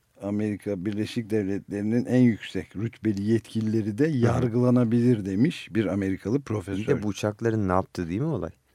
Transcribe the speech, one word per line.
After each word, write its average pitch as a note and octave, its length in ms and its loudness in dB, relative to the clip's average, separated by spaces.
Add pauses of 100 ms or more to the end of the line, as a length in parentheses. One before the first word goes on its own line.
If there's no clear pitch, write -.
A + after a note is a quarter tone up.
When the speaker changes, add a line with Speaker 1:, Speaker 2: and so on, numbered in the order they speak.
(220)
Speaker 1:
Amerika G2+ 640 -4
Birleşik G#2+ 440 -4
Devletleri'nin G#2 760 -2
en B2+ 160 4
yüksek G#2+ 540 2
rütbeli G#2 480 -2
yetkilileri G#2+ 720 -2
de D3 100 2
Speaker 2:
Hı D#3+ 60 -2
hı. C3+ 40 0
Speaker 1:
yargılanabilir A#2+ 1080 2
demiş G#2+ 460 0
bir G#2 140 0
Amerikalı F#2+ 560 -2
profesör. G2 400 -4
Speaker 2:
Bir A2+ 60 -6
de B2+ 160 0
bu G#2 40 -4
uçakların G#2+ 600 0
ne F#2 40 2
yaptığı F2+ 380 0
değil G2 120 -2
mi D3+ 60 -2
olay? F#2 240 -4 (240)